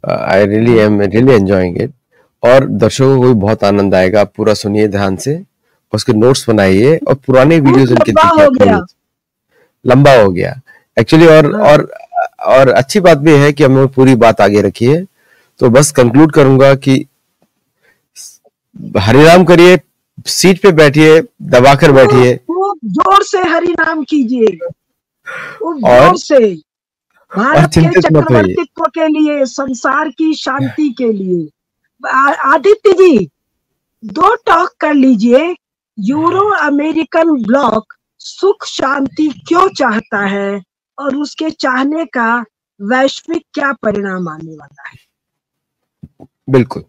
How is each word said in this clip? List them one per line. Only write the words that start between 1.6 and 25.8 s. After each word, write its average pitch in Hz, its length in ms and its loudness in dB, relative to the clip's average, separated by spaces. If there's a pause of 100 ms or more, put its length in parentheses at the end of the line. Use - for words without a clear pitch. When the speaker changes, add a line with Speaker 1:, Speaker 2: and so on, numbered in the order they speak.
Speaker 1:
it। 120 100 -8 (520)
और 127 240 4
दर्शकों 131 500 0
को 123 100 2
भी 131 60 4
बहुत 107 300 -2
आनंद 101 320 0
आएगा, 92 260 2
आप 101 140 -4
पूरा 107 180 -2
सुनिए 104 340 -2
ध्यान 98 280 -4
से, 151 280 -10 (500)
उसके 110 200 -4
notes 120 360 0
बनाइए 107 480 2
और 151 180 -2
पुराने 139 460 2
Speaker 2:
बहुत 135 100 2
Speaker 1:
videos 127 220 2
उनके - 180 0
Speaker 2:
लंबा 330 200 2
Speaker 1:
देखिए 311 140 4
Speaker 2:
हो 277 60 4
Speaker 1:
अपने 233 140 2
Speaker 2:
गया। 202 100 2
Speaker 1:
notes। 175 200 -8 (920)
लंबा 131 360 4
हो 98 100 2
गया 90 300 -8 (380)
actually। 160 300 4
और, 156 260 4
Speaker 2:
हाँ। 156 160 2
Speaker 1:
और, 151 200 2 (480)
और 127 300 2
अच्छी 123 300 0
बात 170 180 4
भी 151 140 0
है 143 220 2
कि 147 100 -2
हमने 135 220 2
पूरी 131 300 2
बात 110 260 2
आगे 104 200 2
रखी 101 240 -4
है। 165 200 0 (540)
तो 127 100 2
बस 135 220 2
conclude 135 400 2
करूंगा 135 440 4
कि 135 300 -2 (1900)
हरिनाम 151 480 4
करिए, 175 340 4 (460)
seat - 360 -2
पे 202 100 4
बैठिए, 156 500 4 (200)
दबाकर 135 460 2
Speaker 2:
खूब, 139 80 6
Speaker 1:
बैठिए। 127 420 4
Speaker 2:
खूब 370 480 -6
जोर 370 380 0
से - 140 -6
हरिनाम 330 680 -4
कीजिए, 233 540 -2 (1000)
खूब 302 260 -8